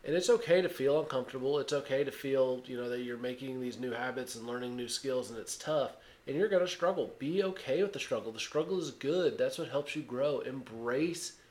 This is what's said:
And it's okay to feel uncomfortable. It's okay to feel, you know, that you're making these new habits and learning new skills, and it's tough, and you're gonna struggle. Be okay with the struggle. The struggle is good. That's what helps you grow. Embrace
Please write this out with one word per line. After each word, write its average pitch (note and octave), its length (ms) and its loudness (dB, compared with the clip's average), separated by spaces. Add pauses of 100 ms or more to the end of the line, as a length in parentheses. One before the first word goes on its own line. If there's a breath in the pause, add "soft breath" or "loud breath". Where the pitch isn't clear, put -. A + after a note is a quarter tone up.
And D3 120 0
it's F3+ 140 2
okay F3+ 320 6
to F3 80 0
feel C#3 300 4
uncomfortable. C3+ 580 0
It's C#3 160 0
okay C#3 300 0
to C3 80 0
feel, C3 560 2
you B2+ 100 -6
know, A#2+ 120 -4
that B2 120 -2
you're A#2+ 160 -4
making B2+ 420 -4
these B2 200 -4
new B2+ 100 -2
habits B2 460 -4
and A2+ 100 -10
learning B2 300 -4
new B2 120 -4
skills, B2+ 440 -2
and A2+ 80 -8
it's - 180 -8
tough, D3+ 360 2 (340 loud breath)
and C#3 100 -2
you're G3+ 100 4
gonna F3+ 200 4
struggle. E3+ 500 0
Be E3 240 0
okay F#3 400 0
with - 120 0
the C3+ 60 -6
struggle. A2+ 320 -2
The A2 80 -12
struggle E3 400 0
is D3 120 -2
good. C#3+ 480 2
That's B2+ 180 0
what E3 120 -4
helps C#3+ 260 -2
you D3+ 80 -4
grow. B2+ 380 0
Embrace B2+ 920 -2 (200 loud breath)